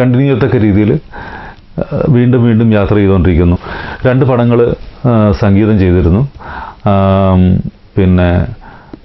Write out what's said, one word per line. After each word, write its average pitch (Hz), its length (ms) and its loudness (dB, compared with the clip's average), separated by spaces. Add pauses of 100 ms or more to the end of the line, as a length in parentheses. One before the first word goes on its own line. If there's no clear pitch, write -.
continue 131 340 0
ചെയ്യത്തക്ക 127 220 0
രീതിയിൽ, 107 360 2
ഏഹ്, - 1160 -10
വീണ്ടും 123 360 2
വീണ്ടും 113 280 2
യാത്ര 101 220 0
ചെയ്തുകൊണ്ടിരിക്കുന്നു. 90 640 2 (480)
രണ്ട് 131 180 0
പടങ്ങൾ, 120 500 0 (320)
ഏഹ്, 107 260 2
സംഗീതം 104 460 2
ചെയ്തിരുന്നു. 90 500 2 (580)
ആം, 95 720 2 (380)
പിന്നെ 90 500 2 (580)